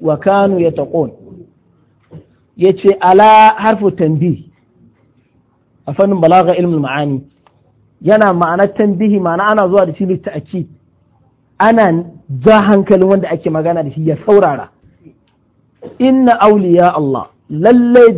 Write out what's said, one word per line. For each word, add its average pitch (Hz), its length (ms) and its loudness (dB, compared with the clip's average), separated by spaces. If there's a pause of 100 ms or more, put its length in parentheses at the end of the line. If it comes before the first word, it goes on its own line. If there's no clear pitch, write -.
wa 156 160 -4
kanu 196 440 -2
yattaqun." 165 500 -4 (1500)
Ya 185 160 0
ce, 196 280 0
"Ala 214 580 4
harfu 202 320 -2
tanbih." 160 540 -4 (1400)
A 147 80 -10
fannin 196 260 0
balaga 175 360 2
ilmul 175 240 -2
ma'ani. 139 420 -6 (800)
Yana 208 300 2
ma'anar 175 420 -2
tanbihi, 208 460 -2
ma'ana 180 300 -2
ana 214 180 0
zuwa 185 180 0
da 156 80 -6
shi 196 120 -6
litta'akid. 180 600 -8 (920)
Ana 196 460 0 (420)
ja 214 160 6
hankalin 196 480 2
wanda 190 200 0
ake 165 200 -6
magana 160 320 -4
da 139 80 -8
shi 156 160 -8
ya 160 100 -2 (100)
saurara. 170 440 0 (1300)
"Inna 254 420 2
awliya 180 540 2
Allah, 139 360 -6 (200)
lallai 240 680 4